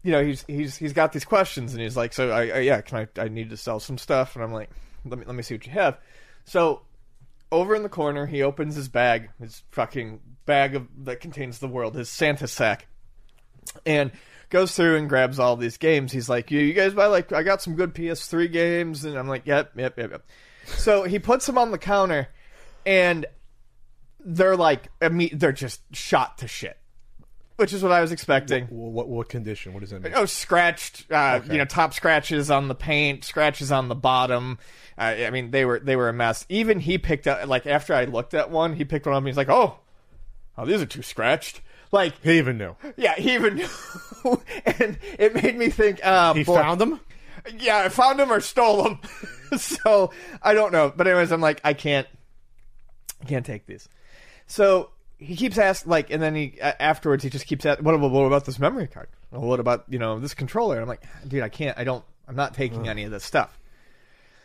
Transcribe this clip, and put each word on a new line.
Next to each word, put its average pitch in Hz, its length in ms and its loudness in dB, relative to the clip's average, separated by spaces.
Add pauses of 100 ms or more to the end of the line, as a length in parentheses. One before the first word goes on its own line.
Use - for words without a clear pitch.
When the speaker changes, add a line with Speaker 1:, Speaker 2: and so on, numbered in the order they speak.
Speaker 1:
you 180 100 0
know, 147 120 4
he's, 143 240 -4
he's, 143 280 -6
he's 151 160 -8
got 160 200 4
these 147 120 -6
questions, 160 480 0
and 117 100 -8
he's 113 140 -6
like, 120 160 -2
"So, 127 180 -2
I, 117 180 0
I, 110 120 -2
yeah, 127 220 2
can 110 340 -8
I, - 60 -8
I 113 60 -4
need 110 220 -10
to 107 60 -14
sell 110 240 -8
some 127 180 -10
stuff." 131 380 -2
And 117 80 -6
I'm 113 80 -8
like, 107 180 -10 (340)
"Let 123 140 -12
me, 117 80 -14
let 123 80 -12
me 123 80 -8
see 117 120 -10
what 107 120 -12
you 123 60 -16
have." 170 260 0 (460)
So, 165 380 0 (680)
over 185 240 2
in 214 80 0
the 208 60 -6
corner, 147 380 -4
he 143 160 -2
opens 147 340 -2
his 135 120 -8
bag, 120 420 2 (100)
his 113 220 -18 (100)
fucking 113 480 -6 (260)
bag 139 300 2
of, 123 100 -8 (180)
that 123 160 -10
contains 135 380 -12
the 139 100 -10
world, 123 280 -4
his 123 120 -8
Santa 147 380 -2
sack, - 400 -2 (960)
and 147 280 0 (380)
goes 185 260 2
through 165 200 4
and 151 120 -2
grabs 131 320 2
all 123 160 4
these 117 220 -6
games. 143 340 2
He's 127 160 -6
like, 120 240 -2
"You, 147 80 2
you 147 140 2
guys 196 200 2
buy, 202 120 4
like, 190 260 2
I 160 100 0
got 190 180 0
some 170 140 -8
good 175 200 -2
P 170 140 -6
S 165 200 -8
three 170 200 0
games," 170 560 -2
and 147 140 -8
I'm 131 100 -6
like, 131 180 -6
"Yep, 147 300 0
yep, 127 220 -6
yep, 113 140 -8
yep." - 120 -16 (420)
So 202 380 2
he 185 140 -2
puts 240 280 2
them 254 120 0
on 240 140 2
the 185 60 -6
counter, 185 500 0 (580)
and 180 400 4 (960)
they're, 185 320 4
like, 156 320 2 (120)
"Imme-, 165 380 0
they're 139 140 2
just 135 280 -8 (140)
shot - 440 0
to 120 100 -12
shit," - 280 -12 (800)
which 190 160 2
is 190 100 -4
what 185 100 4
I 175 80 6
was 165 120 0
expecting. 139 540 0
Speaker 2:
Wh-, 117 40 -12
wh-, 117 220 -10
what, 117 160 -4
what 117 200 -6
condition? 107 440 -10
What 98 80 -12
does 101 100 -12
that 95 120 -12
mean? 170 120 -8
Speaker 1:
Oh, 240 120 4
scratched, - 840 0
uh, 139 320 4
Speaker 2:
Okay. 147 100 -8
Speaker 1:
you 156 60 2
know, 143 60 2
top 156 300 0
scratches 151 560 0
on 139 180 2
the 135 60 -4
paint, 147 500 -2
scratches 147 480 0
on 131 160 0
the 123 60 -4
bottom. 127 640 0 (400)
Uh, - 40 -4 (240)
I 110 40 -2
mean, 123 200 -6
they 135 140 2
were, 123 140 2
they 135 180 0
were 123 120 2
a 117 40 0
mess. 117 360 -2
Even 214 320 2
he 170 180 0
picked - 280 -2
up, 135 200 -2
like, 131 200 -2
after 147 280 0
I 127 100 2
looked 120 300 -4
at 151 160 0
one, 165 240 0
he 165 100 -4
picked 143 220 -4
one 143 80 0
up 139 40 2
and 135 100 -2
he's 131 80 -4
like, 139 120 0
"Oh, 208 300 4 (800)
oh, 117 80 -8
these 190 160 2
are 139 40 -2
too - 160 -14
scratched." - 580 -2 (300)
Like, 185 320 0
Speaker 2:
He 165 140 6
even 127 220 2
knew. 92 180 -8 (200)
Speaker 1:
yeah, 202 180 2
he 254 200 0
even 220 200 2
knew. 359 140 -6 (560)
<laughs> 247 180 2 (240)
And 214 320 0 (200)
it 208 160 4
made 233 220 2
me 233 140 2
think, 208 340 2
uh, 180 300 6
Speaker 2:
He 151 100 2
Speaker 1:
boy. 175 120 4
Speaker 2:
found 165 240 4
them? 254 200 2 (580)
Speaker 1:
Yeah, 220 200 2
I 190 100 2
found 262 300 4
them 277 120 4
or 214 100 4
stole 214 420 4
them. 214 220 0
<laughs> - 40 -16 (480)
So, 208 540 2 (320)
I 208 100 4
don't 214 200 4
know. 156 220 4
But 175 120 2
anyways, 180 260 4
I'm 165 80 2
like, 151 240 2
"I 151 80 4
can't, 143 340 -2 (1160)
I - 20 -14
can't 131 220 -4
take 110 180 -12
these." - 240 -18 (580)
So, 196 440 4 (260)
he 156 200 -12
keeps 214 200 -2
asking, 190 340 2
like, 156 200 2
and 156 100 -2
then 156 140 0
he, 147 260 -6
uh, 143 180 0
afterwards, 143 460 2
he 135 60 -4
just 131 160 -10
keeps 143 180 -4
asking, 147 220 0
"What, 160 120 4
what, 143 120 2
what 135 160 4
about 139 180 2
this 131 140 -8
memory 196 300 0
card? - 200 -16 (220)
Well, 123 100 -12
what 123 180 0
about, 120 300 0
you 127 100 -6
know, 110 200 -2
this 139 160 -10
controller?" 202 400 -2
And 113 80 -4
I'm 117 60 -8
like, 120 140 -12 (240)
"Dude, 135 160 -4
I 110 60 -4
can't, 139 300 -6
I 123 60 -6
don't, 127 200 -4 (240)
I'm 127 80 -10
not 143 160 -4
taking 117 300 -6
Speaker 2:
Ugh. 110 60 -6
Speaker 1:
any 104 160 -6
of 107 60 -12
this 101 140 -10
stuff." - 340 -2 (880)